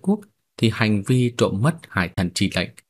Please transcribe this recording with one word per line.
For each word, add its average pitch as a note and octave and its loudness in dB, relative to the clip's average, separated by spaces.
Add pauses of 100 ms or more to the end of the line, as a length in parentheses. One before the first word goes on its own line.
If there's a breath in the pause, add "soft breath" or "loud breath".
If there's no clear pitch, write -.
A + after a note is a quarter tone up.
quốc G#3 0 (360)
thì A2+ 2
hành G#2+ 0
vi B2 2
trộm G2 0
mất E3 0 (100)
hải F2 -4
thần F2+ -2
chi F#2+ 0
lệnh F2+ -2 (200)